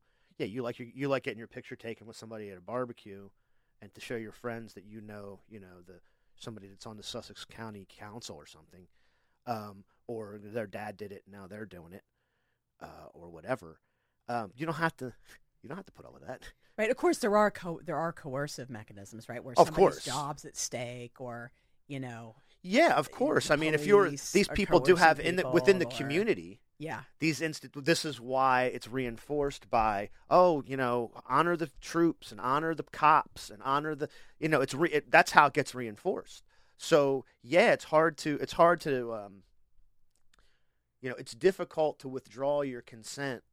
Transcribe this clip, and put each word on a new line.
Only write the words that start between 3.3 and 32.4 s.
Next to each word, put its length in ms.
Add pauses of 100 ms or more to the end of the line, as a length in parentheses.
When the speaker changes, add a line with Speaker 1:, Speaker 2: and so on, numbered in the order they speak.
Speaker 1:
and 140
to 80
show 140
your 160
friends 420
that 120
you 160
know, 460
you 120
know, 260
the, 140 (360)
somebody 320
that's 200
on 100
the 60
Sussex 420
County 400 (140)
Council 360
or 120
something, 400 (580)
um, 380 (240)
or 340
their 240
dad 320
did 140
it, 200
now 140
they're 200
doing 280
it, 80 (800)
uh, 320
or 160
whatever. 500 (480)
Um, 280
you 100
don't 100
have 220
to, 160 (480)
you 80
don't 80
have 80
to 60
put 140
up 80
with 120
that. 160 (340)
Speaker 2:
Right. 140
Of 80
course, 220
there 180
are 140
co-, 340
there 120
are 140
coercive 600
mechanisms, 580
right, 140
where 140
Speaker 1:
Of 100
Speaker 2:
somebody's 280
Speaker 1:
course. 100
Speaker 2:
job's 400
at 120
stake, 640
or, 300 (360)
you 120
know, 360 (280)
Speaker 1:
Yeah, 320
of 120
Speaker 2:
the 60
Speaker 1:
course. 380
I 60
mean, 180
if 100
you're, 200
Speaker 2:
police 260
Speaker 1:
these 180
Speaker 2:
are 60
Speaker 1:
people 240
do 160
Speaker 2:
coercing 120
Speaker 1:
have 120
in 160
the, 140
within 280
the 80
Speaker 2:
people, 120
or 20
Speaker 1:
community, 640 (160)
Speaker 2:
Yeah. 240 (180)
Speaker 1:
these 220
insti-, 420
this 220
is 160
why 520
it's 140
reinforced 800
by, 400 (200)
oh, 360
you 120
know, 340 (160)
honor 300
the 120 (120)
troops 500
and 80
honor 340